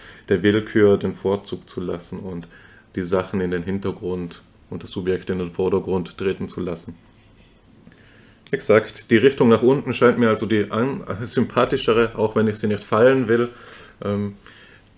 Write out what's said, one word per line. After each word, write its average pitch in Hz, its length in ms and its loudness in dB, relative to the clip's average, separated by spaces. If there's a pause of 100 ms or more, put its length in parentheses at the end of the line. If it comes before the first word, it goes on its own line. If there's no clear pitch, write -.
(300)
der 92 140 2
Willkür 104 560 4
den 95 140 -4
Vorzug 98 540 -6
zu - 140 -10
lassen 90 380 -8
und 87 280 -12 (500)
die 98 40 -2
Sachen 92 400 -2
in 90 100 -2
den 87 120 -4
Hintergrund 92 760 -6 (280)
und - 140 -10
das - 80 -16
Subjekt 90 380 -4
in 92 80 -2
den 90 140 -6
Vordergrund 92 680 -2
treten 95 320 -4
zu - 100 -10
lassen. 87 360 -8 (1600)
Exakt, - 600 0
die 113 60 8
Richtung 127 320 4
nach 110 120 6
unten 127 320 2
scheint 120 240 4
mir 117 120 4
also 107 160 0
die 104 260 0
an-, 127 320 -4 (180)
sympathischere, 117 960 0
auch 107 180 0
wenn 110 120 4
ich 104 80 -2
sie 107 120 -4
nicht 104 160 -2
fallen 127 440 4
will. 117 220 2 (540)
Ähm, 101 300 -4 (640)